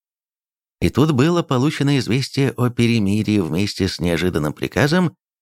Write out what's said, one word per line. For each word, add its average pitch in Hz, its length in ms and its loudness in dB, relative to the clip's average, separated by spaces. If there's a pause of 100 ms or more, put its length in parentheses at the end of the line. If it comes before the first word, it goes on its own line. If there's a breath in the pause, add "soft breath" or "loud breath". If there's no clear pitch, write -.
(800)
И 110 80 2
тут 151 240 2
было 165 320 2
получено 143 540 0
известие 135 540 -2
о 123 160 -2
перемирии 107 720 0
вместе 92 480 -2
с - 140 -4
неожиданным 80 520 0
приказом 147 640 -2 (260)